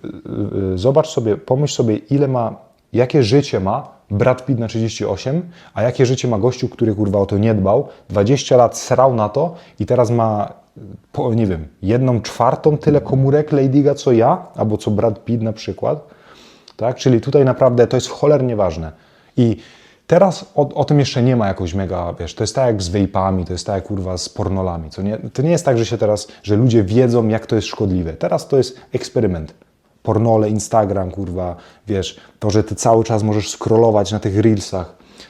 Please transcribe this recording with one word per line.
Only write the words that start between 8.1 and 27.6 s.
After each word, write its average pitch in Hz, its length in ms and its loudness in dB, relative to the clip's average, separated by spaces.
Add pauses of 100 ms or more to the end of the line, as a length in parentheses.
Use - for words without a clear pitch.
lat 120 220 4
srał 127 360 2
na 107 140 0
to 160 260 -2 (260)
i 104 60 -4
teraz 120 240 2
ma, 110 420 0 (600)
po, 123 220 -2
nie 113 120 2
wiem, 80 220 -4 (140)
jedną 120 380 2
czwartą 135 580 0
tyle 147 220 2
komórek 139 520 0
Lady 139 300 2
Gaga, 143 120 2
co 139 180 0
ja, 127 420 2
albo 107 240 -2
co - 120 -4
Brad 110 340 -2
Pitt 117 180 -2
na 113 100 -4
przykład, 117 640 -8 (600)
tak? 123 200 -4
Czyli 123 240 2
tutaj 139 240 2
naprawdę 120 420 4
to 127 100 -2
jest 123 120 -2
cholernie 135 480 0
ważne. 85 360 -2 (440)
I 113 200 2 (500)
teraz 180 480 2
o, 143 200 0
o 143 100 0
tym 147 140 2
jeszcze 131 240 0
nie 127 140 2
ma 107 120 0
jakoś 92 260 -4
mega, 87 380 -4
wiesz, 85 220 -10
to - 80 -4
jest 107 120 -4
tak 131 120 0
jak 107 160 0
z 87 60 -6
vapami, 95 560 0
to 85 80 -8
jest 90 140 -8
tak 107 80 -4
jak, 95 100 -4
kurwa, 92 340 -6
z - 100 -10
pornolami, 92 640 -4
co - 120 -10
nie? 104 160 -4
To - 240 -8
nie 156 80 2
jest 165 140 0
tak, 131 140 2
że 113 80 0
się 117 120 -6
teraz, 104 300 -2 (140)
że 104 140 0
ludzie 113 280 4
wiedzą, 117 440 2
jak 110 180 -2
to 117 100 0
jest 104 120 -2